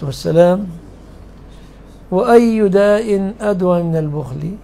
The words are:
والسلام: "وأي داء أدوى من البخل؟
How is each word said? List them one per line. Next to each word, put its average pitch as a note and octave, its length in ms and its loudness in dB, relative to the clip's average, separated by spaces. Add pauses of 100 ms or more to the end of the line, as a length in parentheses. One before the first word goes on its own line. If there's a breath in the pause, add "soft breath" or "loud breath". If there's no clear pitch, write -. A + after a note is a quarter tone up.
والسلام: E3+ 640 0 (1400 loud breath)
"وأي A3+ 580 4
داء G3+ 720 0
أدوى F3+ 420 0
من E3 140 -2
البخل؟ D3 540 -6 (140)